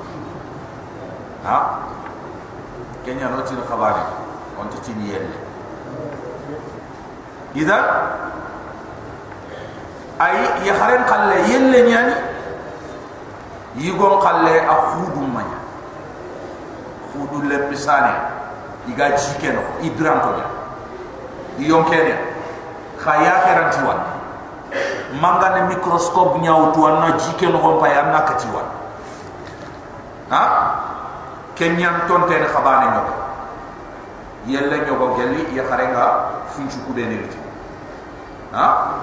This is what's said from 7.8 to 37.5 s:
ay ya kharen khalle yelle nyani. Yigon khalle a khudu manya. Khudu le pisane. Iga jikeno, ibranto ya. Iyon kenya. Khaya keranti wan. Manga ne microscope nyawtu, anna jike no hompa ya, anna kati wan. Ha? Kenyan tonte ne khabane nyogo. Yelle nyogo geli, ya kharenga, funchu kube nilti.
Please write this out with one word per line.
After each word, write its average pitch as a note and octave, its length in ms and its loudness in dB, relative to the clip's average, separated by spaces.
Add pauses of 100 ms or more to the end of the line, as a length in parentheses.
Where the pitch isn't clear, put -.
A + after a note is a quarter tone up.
ay F3+ 480 2
ya G3 80 4
kharen A3 320 4
khalle G#3 400 4
yelle B3+ 340 8 (100)
nyani. A#3 260 6 (1600)
Yigon F#3+ 400 4
khalle E3 480 6
a D#3 100 6 (140)
khudu D#3+ 320 -2
manya. A#2+ 400 -4 (1500)
Khudu C#3+ 340 -4
le C#3+ 220 0
pisane. C#3 480 4 (720)
Iga C#3 240 2
jikeno, C#3 480 0 (220)
ibranto D3+ 580 2
ya. - 60 -4 (1120)
Iyon D#3+ 260 6
kenya. D#3+ 320 4 (800)
Khaya E3 480 4
keranti E3 400 4
wan. - 240 0 (1080)
Manga F#3 300 4
ne F#3+ 180 4
microscope F3 720 2
nyawtu, D#3+ 480 6
anna D#3 320 4
jike - 320 0
no D#3+ 80 4
hompa D#3 300 6
ya, C#3+ 180 4
anna D3+ 140 4
kati - 260 0
wan. - 200 -4 (1600)
Ha? C#3 140 4 (1120)
Kenyan E3+ 520 2
tonte E3 320 4
ne - 80 2
khabane C3+ 380 4 (100)
nyogo. - 180 -2 (1300)
Yelle C#3 400 0
nyogo B2 320 2
geli, C3+ 320 0
ya C3 160 -2
kharenga, B2+ 640 2 (240)
funchu C3 320 -6
kube A#2+ 160 -2
nilti. G#2+ 340 -4 (1160)